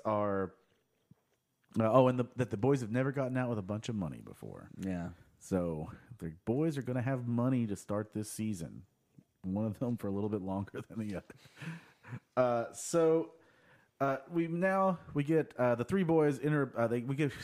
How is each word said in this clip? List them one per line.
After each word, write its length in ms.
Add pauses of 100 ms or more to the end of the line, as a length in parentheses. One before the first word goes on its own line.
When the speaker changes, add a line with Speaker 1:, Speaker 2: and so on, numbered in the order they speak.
Speaker 1:
are, 480 (1200)
uh, 140
oh, 160
and 100
the, 60 (120)
that 140
the 60
boys 240
have 100
never 220
gotten 240
out 140
with 80
a 40
bunch 280
of 60
money 280
before. 540
Speaker 2:
Yeah. 320 (300)
Speaker 1:
So 500 (300)
the 120 (140)
boys 320
are 40
gonna 200
have 260
money 380
to 100
start 380
this 180
season. 520 (580)
One 240
of 120
them 200
for 80
a 40
little 200
bit 100
longer 440
<laughs> 40
than 180
the 100
other. 180 (1000)
Uh, 360
so, 600 (680)
uh, 180 (120)
we 180
now, 500 (140)
we 120
get, 340
uh, 160
the 100
three 200
boys 340
inter-, 380
uh, 100
they, 160
we 120
get, 180 (120)